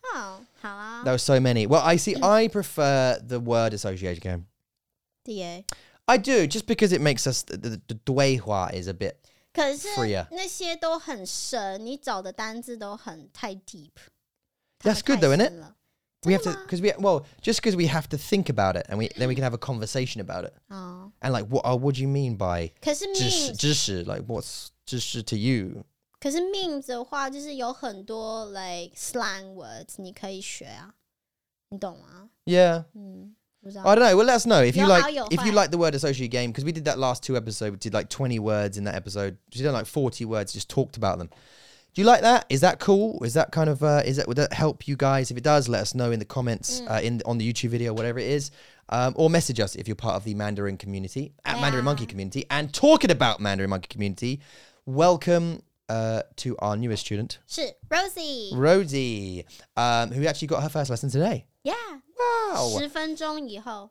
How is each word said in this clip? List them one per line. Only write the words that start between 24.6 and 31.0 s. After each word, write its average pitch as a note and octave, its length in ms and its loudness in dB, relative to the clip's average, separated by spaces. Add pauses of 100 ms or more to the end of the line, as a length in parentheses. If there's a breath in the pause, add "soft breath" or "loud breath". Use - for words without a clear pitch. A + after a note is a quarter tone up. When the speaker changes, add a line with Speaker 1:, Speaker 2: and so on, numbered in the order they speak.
Speaker 2:
知 B2+ 160 -6
识 - 220 -6
to A2 140 -6
you? G#2 480 -2 (360)
Speaker 1:
可 C#4+ 100 -4
是 D4+ 80 -2
memes F4+ 480 -4
的 B3 160 -8
话， C4+ 280 -4
就 C#4 100 -12
是 D4 140 -12
有 B3+ 180 -6
很 G#3 320 -10
多， A3 460 -8
like, F3+ 440 -10
slang F#3+ 600 -6
words， A#2 420 -18
你 F#3 160 -14
可 G3+ 180 -14
以 G3 120 -12
学 - 240 -14
啊， B2+ 260 -18 (800)